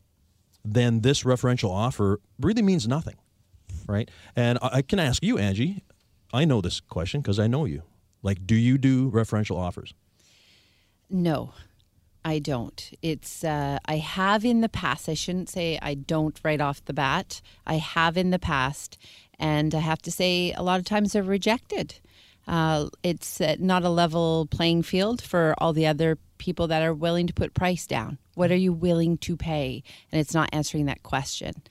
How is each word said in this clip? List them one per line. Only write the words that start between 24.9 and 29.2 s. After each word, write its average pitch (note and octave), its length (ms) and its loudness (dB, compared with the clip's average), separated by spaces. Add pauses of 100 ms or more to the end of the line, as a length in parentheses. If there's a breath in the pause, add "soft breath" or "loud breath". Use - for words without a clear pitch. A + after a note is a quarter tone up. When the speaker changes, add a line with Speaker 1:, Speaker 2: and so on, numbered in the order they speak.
Speaker 2:
for D#3+ 380 2
all E3 140 2
the D#3 160 2
other D#3 300 2 (200)
people E3+ 300 -4
that D#3+ 140 2
are E3 120 2
willing E3+ 320 0
to E3 60 -2
put - 220 -4
price F3+ 340 -2
down. C3+ 300 -4 (160)
What F3 160 2
are F3+ 60 4
you F#3 160 2
willing E3 460 2
to E3+ 180 -6